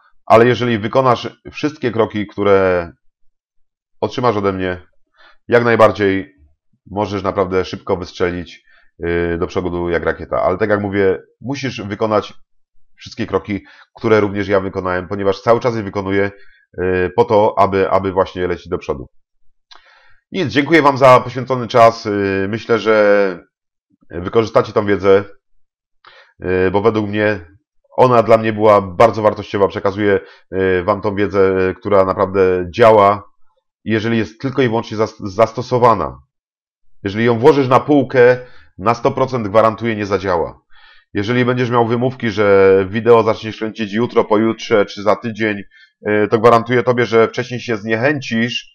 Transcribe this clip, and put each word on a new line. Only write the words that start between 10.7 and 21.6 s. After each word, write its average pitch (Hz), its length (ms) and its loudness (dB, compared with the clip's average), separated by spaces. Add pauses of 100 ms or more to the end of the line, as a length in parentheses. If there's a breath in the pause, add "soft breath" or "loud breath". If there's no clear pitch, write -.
mówię, 98 400 -2 (200)
musisz 131 400 -8
wykonać 104 520 -4 (640)
wszystkie - 300 -12
kroki, 98 360 -6 (320 soft breath)
które 110 240 2
również 101 280 -2
ja 98 120 0
wykonałem, 90 480 -6
ponieważ 98 340 -4
cały 117 180 2
czas 120 160 -2
je 110 80 -6
wykonuję, 98 480 -4 (500 soft breath)
e, 92 280 -2
po 95 160 0
to, 107 320 2
aby, 95 320 0
aby 95 220 0
właśnie 90 360 -2
lecieć 87 200 -8
do 85 100 -4
przodu. 67 320 -10 (1200 soft breath)
Nic, 180 180 -4
dziękuję 143 320 2
Wam 135 160 2
za 127 220 8
poświęcony 123 480 -6